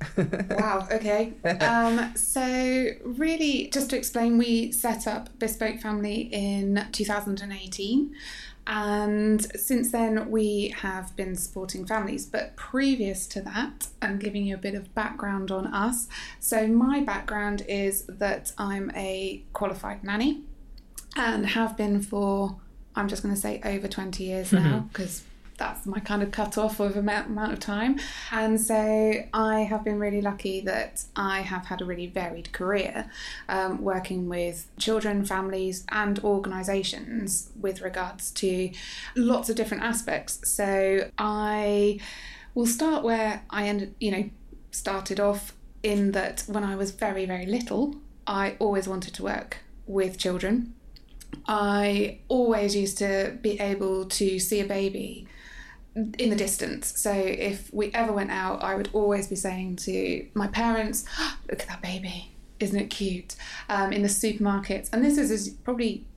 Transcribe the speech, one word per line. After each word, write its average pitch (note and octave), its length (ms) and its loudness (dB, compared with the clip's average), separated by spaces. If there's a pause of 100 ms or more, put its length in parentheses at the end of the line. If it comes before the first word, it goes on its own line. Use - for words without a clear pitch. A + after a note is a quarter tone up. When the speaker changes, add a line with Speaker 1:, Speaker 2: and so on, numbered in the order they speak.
(180)
Speaker 1:
<laughs> - 0 - (320)
Speaker 2:
Wow, G3 420 2
okay. A3 400 2 (100)
Speaker 1:
<laughs> F3 200 2
Speaker 2:
Um, A#3 540 4
so B3+ 720 2 (180)
really, D4 680 2
just C4+ 160 0
to C4 80 0
explain, A#3 400 4
we A#3 340 4
set A#3 360 0
up A3 320 -4
Bespoke A3 420 -2
Family G#3 500 -2
in G3+ 600 2
two G#3 140 0
thousand G3+ 340 -2
and G3 140 -8
eighteen. G3+ 600 0 (520)
And G#3 760 4 (160)
since A#3 320 2
then, A3 400 2
we G#3 380 2 (100)
have F#3 380 -6
been F#3 180 -4
supporting F#3+ 520 -6
families. G#3+ 400 -2
But - 300 -4
previous A#3 720 0
to G3 120 -6
that, G3+ 480 -4 (120)
I'm G3+ 180 0
giving G3+ 280 -2
you G3 80 0
a F#3+ 40 -6
bit G3 180 -4
of F#3 180 -10
background G3 560 -2
on F#3+ 180 -2
us. A3+ 380 0 (320)
So A3 300 2
my C4 320 6
background G#3 680 0
is G3 380 0
that G3 520 -2
I'm G3 360 -2
a F#3+ 480 -4 (120)
qualified G3+ 500 -4
nanny A3+ 400 0 (720)
and G#3+ 300 0
have A3+ 300 0
been G3+ 240 2
for, G3 600 0 (340)
I'm G3+ 140 0
just G3 140 -4
gonna G3+ 120 2
say, G#3 300 -2
over G3 240 -2
twenty F#3+ 360 -6
years F#3 280 0
now, F#3 80 8
Speaker 1:
Mm-hmm. D#3+ 320 4
Speaker 2:
'cause - 300 -6 (340)
that's - 280 -6
my G3+ 160 -4
kind G3+ 220 0
of G3+ 80 0
cut-off G#3+ 500 0
of G3+ 160 2
amount, G#3 320 2
amount G#3+ 240 -2
of G#3 80 -4
time. A#3 400 0 (320)
And A3 260 4
so A3 540 4 (220)
I A3 260 4
have G#3+ 240 0
been G#3 140 0
really G3+ 240 2
lucky G3 400 -2
that F#3 420 -2 (120)
I F#3+ 260 0
have F#3 240 -4
had F#3 160 -6
a - 20 -4
really F3 220 -4
varied F3 460 -6
career, G3 580 0 (360)
um, F#3+ 360 0
working F#3 480 0
with F3 480 -4
children, G#3+ 480 2
families F#3+ 640 -2
and G3+ 340 2
organisations G3 1300 0 (100)
with F#3+ 220 -2
regards F#3 500 -6
to F#3 380 0 (460)
lots A#3+ 340 4
of A3 60 2
different A3 260 0
aspects. - 640 -2
So G3 760 4
I G#3 800 2 (560)
will A#3+ 120 2
start D#4 380 2
where A3 460 2
I G3+ 180 0
ended, G3+ 320 -2
you G#3+ 100 2
know, G3+ 200 0 (400)
started G3 500 -2
off, G3+ 340 2 (280)
in G3+ 300 4
that - 340 -2
when G#3 160 -2
I G3 140 0
was G3 140 0
very, F#3+ 340 -2
very F3+ 220 -2
little, A#3+ 500 0 (300)
I G3 320 0
always G3+ 280 2
wanted F#3+ 280 -4
to F#3+ 80 -8
work - 360 -4 (280)
with F#3+ 320 0
children. F#3 560 0 (720)
I G3+ 720 2 (100)
always A3 480 4
used G3 220 2
to G3 420 2
be G#3 200 2
able G3 460 0
to F#3+ 320 2
see G3+ 220 2
a G3 60 0
baby G3 600 -2 (920)
in A#3+ 120 4
the G#3 60 4
distance. - 640 -2
So G3+ 120 2
if G3 600 -2
we G#3 220 0
ever A3+ 180 2
went G3 180 0
out, F#3+ 320 -2
I F#3+ 120 0
would G3+ 180 -2
always G3+ 340 2
be F#3+ 100 -4
saying F#3 400 -4
to - 580 -2
my G3+ 140 0
parents, A3+ 560 0 (220)
<gasps> - 240 -8
"Look - 120 -4
at - 60 -8
that F3+ 140 -10
baby. F#3 500 -8 (280)
Isn't G3+ 180 2
it - 120 -2
cute?" F#3 460 -4 (340)
Um, G3 220 2
in G3+ 100 2
the G3+ 60 4
supermarkets. G3+ 840 0
And A3+ 120 4
this D4 120 6
is, A3+ 140 4
is G#3+ 180 0
probably, A#3 560 -2 (120)